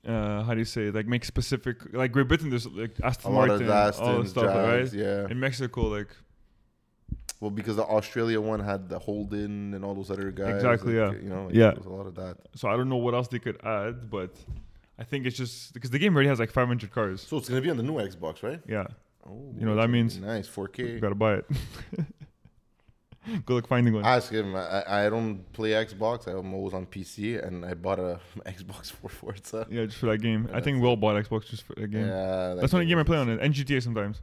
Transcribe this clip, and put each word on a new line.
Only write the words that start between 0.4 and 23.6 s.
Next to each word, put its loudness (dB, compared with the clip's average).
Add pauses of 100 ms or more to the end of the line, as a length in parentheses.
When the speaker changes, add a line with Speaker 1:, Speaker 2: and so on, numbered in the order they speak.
Speaker 1:
how 0
do 2
you 0
say, -2
like, -2
make 0
specific, -4
like, 0
Great 4
Britain, 2
there's, -2
like, -6 (120)
Aston -2
Speaker 2:
A 4
lot 8
of 4
Speaker 1:
Martin, 2 (360)
all 4
the 2
Speaker 2:
Astons, -2
Speaker 1:
stuff, 2
Speaker 2:
Jags, 4
Speaker 1:
right? -4
Speaker 2:
yeah. 0
Speaker 1:
In -4
Mexico, 0
like, -2 (1300)
Speaker 2:
Well, -4
because -4
the 0
Australia 0
one -2
had -4
the -6
Holden -4
and -8
all -6
those -8
other -4
guys, -2
Speaker 1:
Exactly, 2
Speaker 2:
like, 2
Speaker 1:
yeah. -10
Speaker 2:
you -10
know, -6
like, -4
Speaker 1:
Yeah. 10
Speaker 2:
there's -8
a -12
lot -10
of -14
that. -10 (180)
Speaker 1:
So -2
I 2
don't 0
know -2
what 0
else 0
they -6
could -6
add, -4
but -6 (640)
I -12
think -6
it's -2
just, -8
because -10
the 0
game 4
already 8
has, 2
like, 0
five 2
hundred -2
cars. -2
Speaker 2:
So -8
it's -4
gonna 0
be 0
on 0
the -2
new -2
Xbox, -6
right? -6
Speaker 1:
Yeah. -2 (380)
Speaker 2:
Oh, -16
Speaker 1:
You -4
know 2
what 4
that 4
Speaker 2:
that's 4
Speaker 1:
means? 4
Speaker 2:
nice, -6
four -6
K. -6
Speaker 1:
You -8
gotta 0
buy 4
it. -4 (520)
<laughs> -2 (1400)
Good 0
luck 0